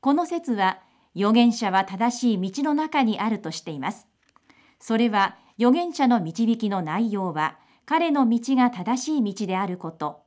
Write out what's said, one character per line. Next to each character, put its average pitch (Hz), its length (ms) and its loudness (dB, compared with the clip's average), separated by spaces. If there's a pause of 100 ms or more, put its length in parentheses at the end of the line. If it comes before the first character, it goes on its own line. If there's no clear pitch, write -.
こ 277 140 2
の 320 120 0
説 339 260 -6
は、 190 280 0 (340)
預 202 160 2
言 240 220 6
者 214 180 -2
は 190 140 2
正 214 340 -4
し 240 160 2
い 190 160 -2
道 277 140 -4
の 302 100 0
中 311 300 0
に 220 160 0
あ 226 100 -2
る 208 80 -2
と 160 140 -8
し - 80 -10
て - 100 -12
い 147 80 -8
ま 143 140 -6
す。 - 160 -16 (720)
そ 226 160 -2
れ 233 120 2
は、 202 280 0 (240)
預 240 100 4
言 339 220 2
者 262 160 2
の 233 120 4
導 220 380 0
き 220 100 -2
の 196 140 -2
内 196 300 -2
容 190 200 -2
は、 156 240 -2 (300)
彼 330 240 0
の 277 180 2
道 233 280 0
が 247 160 4
正 220 280 -4
し 311 180 -2
い 208 140 0
道 202 140 -6
で 185 100 -2
あ 190 80 -2
る 180 140 -6
こ 165 140 -10
と 147 340 -8